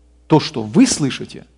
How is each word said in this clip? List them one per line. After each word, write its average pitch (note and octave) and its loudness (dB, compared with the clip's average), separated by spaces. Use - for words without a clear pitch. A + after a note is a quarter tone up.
то, D#3 4
что - -10
вы A#2+ 2
слышите - -6